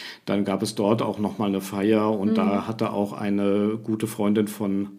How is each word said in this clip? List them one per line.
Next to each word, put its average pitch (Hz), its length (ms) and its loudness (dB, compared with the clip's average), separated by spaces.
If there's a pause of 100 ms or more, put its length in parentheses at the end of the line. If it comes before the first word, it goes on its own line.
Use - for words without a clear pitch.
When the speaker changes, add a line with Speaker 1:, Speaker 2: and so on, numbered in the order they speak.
(240)
Speaker 1:
dann 98 200 0
gab 95 180 0
es 104 120 -4
dort 113 280 2
auch 107 180 -4
noch 101 180 -2
mal 110 80 0
eine 98 140 2
Feier 107 580 2
und 104 140 0
Speaker 2:
Mhm. - 20 2
Speaker 1:
da 104 320 2
hatte 113 260 -4
auch 101 200 -2
eine 101 680 0
gute 110 260 -2
Freundin 104 400 2
von 101 400 -2 (100)